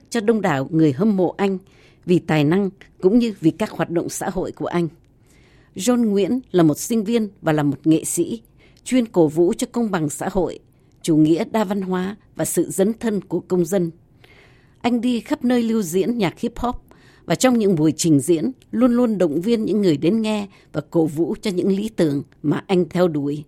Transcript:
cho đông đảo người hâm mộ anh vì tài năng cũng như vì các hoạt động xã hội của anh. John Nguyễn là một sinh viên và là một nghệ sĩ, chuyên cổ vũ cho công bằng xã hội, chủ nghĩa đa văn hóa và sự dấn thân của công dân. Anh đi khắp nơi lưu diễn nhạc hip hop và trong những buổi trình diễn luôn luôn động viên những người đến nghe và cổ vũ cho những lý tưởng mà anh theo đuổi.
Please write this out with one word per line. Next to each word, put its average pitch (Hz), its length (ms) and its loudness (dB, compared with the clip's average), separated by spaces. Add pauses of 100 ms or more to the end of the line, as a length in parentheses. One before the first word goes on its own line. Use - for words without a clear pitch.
cho 233 100 -2
đông 220 220 0
đảo 139 300 -2
người 160 200 4
hâm 190 260 0
mộ 175 200 0
anh 196 200 0 (480)
vì 170 140 4
tài 156 240 0
năng 185 260 2 (320)
cũng 208 180 4
như 226 220 0
vì 160 100 4
các 208 200 -6
hoạt 165 180 -4
động 170 200 -4
xã - 200 -6
hội 175 220 -6
của - 140 -10
anh. 170 220 -2 (880)
John 233 340 0
Nguyễn 202 300 0 (120)
là 180 120 4
một 147 140 4
sinh 226 260 -4
viên 220 260 -2 (120)
và 160 100 -2
là 151 120 0
một 139 240 -2
nghệ 160 160 2
sĩ, 175 380 -4 (420)
chuyên 247 220 0
cổ 170 220 2
vũ 170 300 2
cho 254 140 -4
công 233 200 -2
bằng 156 180 -2
xã 147 220 -6
hội, 160 280 -4 (420)
chủ 156 160 2
nghĩa 156 340 4
đa 220 120 0
văn 196 180 -4
hóa 185 340 -4 (200)
và - 100 -4
sự - 240 -2
dấn 196 240 0
thân 214 280 -4
của - 180 -6
công 180 260 0
dân. 170 260 -2 (920)
Anh 240 200 0
đi 240 180 0
khắp - 240 -6
nơi 247 200 2
lưu 226 180 0
diễn 185 360 -2
nhạc 185 220 -2
hip 233 180 -6
hop 240 180 -4 (500)
và 165 100 0
trong 247 240 4
những 202 160 4
buổi 151 220 2
trình 156 220 4
diễn 175 320 0 (200)
luôn 240 220 2
luôn 240 240 0
động 170 240 0
viên 220 240 0
những 208 160 0
người 165 160 2
đến 185 240 0
nghe 214 260 -4 (260)
và 151 80 -4
cổ 160 240 0
vũ 151 360 -2
cho 214 100 -4
những 190 240 0
lý 208 140 -4
tưởng 143 340 0 (200)
mà 143 240 0
anh 180 220 2
theo 180 180 2
đuổi. 147 400 -4